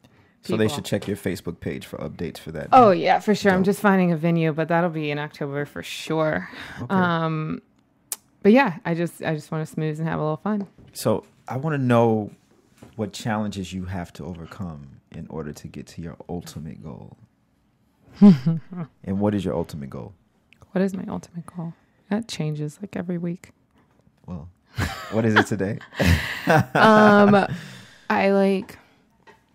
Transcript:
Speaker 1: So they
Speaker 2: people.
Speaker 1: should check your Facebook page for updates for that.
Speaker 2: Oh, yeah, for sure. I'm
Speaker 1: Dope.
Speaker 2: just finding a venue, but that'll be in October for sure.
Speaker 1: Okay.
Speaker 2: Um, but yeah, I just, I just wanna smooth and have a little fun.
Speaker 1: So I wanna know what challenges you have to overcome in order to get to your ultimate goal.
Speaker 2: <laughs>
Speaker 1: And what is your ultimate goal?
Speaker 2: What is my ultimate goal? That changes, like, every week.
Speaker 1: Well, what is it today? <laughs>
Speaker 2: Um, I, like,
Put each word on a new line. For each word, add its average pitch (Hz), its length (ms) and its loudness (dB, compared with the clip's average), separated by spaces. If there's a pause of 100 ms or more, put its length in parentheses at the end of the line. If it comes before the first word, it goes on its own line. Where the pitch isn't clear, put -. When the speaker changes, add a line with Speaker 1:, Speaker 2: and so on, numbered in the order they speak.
(420)
Speaker 1:
So - 140 -2
they 110 80 4
Speaker 2:
people. 107 120 0
Speaker 1:
should 95 80 -6
check - 220 -4
your 101 100 -2
Facebook 87 440 -6
page 69 260 -8
for - 120 -14
updates - 400 -8
for - 140 -16
that. - 200 -10
Speaker 2:
Oh, 240 180 10
yeah, 175 300 2
for 208 140 2
sure. 196 180 2
I'm 185 60 2
Speaker 1:
Dope. 185 80 2
Speaker 2:
just 196 140 0
finding 190 300 4
a 170 60 0
venue, 160 360 0
but 156 160 -4
that'll 170 220 0
be 156 220 -6
in 147 60 -4
October 147 460 -6
for 110 180 -12
sure. 160 680 -4 (340)
Speaker 1:
Okay. 123 120 -8
Speaker 2:
Um, 165 680 -2 (800)
but 202 100 6
yeah, 233 320 4
I 170 100 -2
just, 165 280 -4
I 160 120 -2
just 151 180 -10
wanna 160 140 -4
smooth 156 340 -6
and 160 80 -2
have 160 100 -4
a 156 40 -4
little 156 160 -4
fun. 202 280 -4 (260)
Speaker 1:
So - 320 -2 (220)
I 117 100 -8
wanna 147 220 -4
know 117 520 2 (680)
what 104 160 -8
challenges 101 600 -6
you 92 140 -8
have 90 280 -10
to - 100 -14
overcome 80 760 -14 (100)
in 82 180 -14
order 73 240 -10
to 80 160 -16
get 73 200 -16
to - 140 -16
your 82 140 -14 (120)
ultimate 78 540 -12
goal. - 340 -18 (1040)
Speaker 2:
<laughs> - 0 -
Speaker 1:
And 165 1000 4
what 104 140 2
is 95 100 -2
your 71 100 -2
ultimate 76 360 -6
goal? 65 220 -14 (600)
Speaker 2:
What 185 100 0
is 190 120 -2
my 190 140 -8
ultimate 175 380 -10
goal? 165 280 -12 (360)
That 220 180 -4
changes, 151 520 -6
like, 202 160 -12
every 180 220 -6
week. 175 340 -8 (760)
Speaker 1:
Well, 85 220 -14 (640)
what 113 120 2
is 110 120 4
it - 100 4
today? 101 320 -4 (200)
<laughs> - 480 0 (280)
Speaker 2:
Um, 208 720 8 (640)
I, 196 220 2
like, 196 460 0 (760)